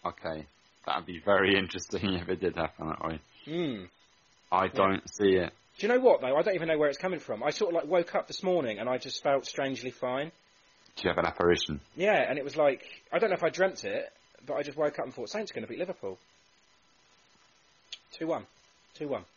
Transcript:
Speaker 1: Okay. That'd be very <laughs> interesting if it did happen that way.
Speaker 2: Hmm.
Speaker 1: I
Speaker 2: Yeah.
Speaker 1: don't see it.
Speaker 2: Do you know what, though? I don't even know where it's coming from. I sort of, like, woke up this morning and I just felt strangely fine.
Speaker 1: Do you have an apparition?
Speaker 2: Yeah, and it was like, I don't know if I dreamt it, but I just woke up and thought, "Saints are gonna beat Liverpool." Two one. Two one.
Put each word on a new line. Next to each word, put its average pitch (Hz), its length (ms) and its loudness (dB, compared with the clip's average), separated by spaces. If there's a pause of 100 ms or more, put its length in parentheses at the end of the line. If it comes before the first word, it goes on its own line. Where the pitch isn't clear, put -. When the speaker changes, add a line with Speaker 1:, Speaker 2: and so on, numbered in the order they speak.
Speaker 1:
Okay. 80 420 -8 (400)
That'd 85 200 -4
be 90 180 -10
very 98 320 6
<laughs> - 20 4
interesting 95 560 -4
if 87 140 -4
it 92 120 -2
did 87 160 0
happen 80 320 -4
that 78 140 -6
way. 80 180 -6 (260)
Speaker 2:
Hmm. 143 380 -6 (680)
Speaker 1:
I 95 140 4
Speaker 2:
Yeah. 92 80 -2
Speaker 1:
don't 95 280 4 (120)
see 98 220 6
it. 90 160 2 (260)
Speaker 2:
Do 196 80 -2
you 233 80 4
know 247 60 4
what, 190 200 6
though? 131 160 0
I 165 60 2
don't 202 120 2
even 165 140 -2
know 160 100 2
where 147 120 4
it's 135 80 -8
coming 185 220 -4
from. 110 220 -6
I 147 80 0
sort 175 240 0
of, 165 60 2
like, 147 100 -10
woke 175 240 2
up 185 140 0
this - 140 -10
morning 151 360 0
and 117 100 -4
I 127 100 0
just - 240 -10
felt 139 240 2
strangely 131 440 -4
fine. 131 400 -4 (680)
Speaker 1:
Do - 60 -12
you 92 60 2
have 82 100 2
an 85 80 0
apparition? 82 540 2 (160)
Speaker 2:
Yeah, 185 320 4
and 139 100 -2
it 135 60 -6
was 135 100 -8
like, 143 280 4 (280)
I 170 80 0
don't 214 120 2
know - 60 2
if - 60 -4
I 165 60 2
dreamt 175 360 0
it, 107 280 -6 (340)
but 143 80 -6
I 139 80 -2
just 139 140 -8
woke 151 220 0
up 147 80 -6
and 131 80 -12
thought, 117 160 -10
"Saints 208 200 -8
are - 40 -18
gonna 113 120 -8
beat 117 140 -10
Liverpool." 131 380 -8 (1900)
Two 160 160 -6
one. 143 180 -4 (480)
Two 151 140 -8
one. 104 160 -4 (120)